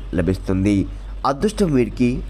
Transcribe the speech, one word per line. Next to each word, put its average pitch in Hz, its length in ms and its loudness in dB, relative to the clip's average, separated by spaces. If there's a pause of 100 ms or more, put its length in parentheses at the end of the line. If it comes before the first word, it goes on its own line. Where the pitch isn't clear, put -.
(140)
లభిస్తుంది. 95 720 2 (400)
అదృష్టం 165 460 0
వీరికి 123 580 2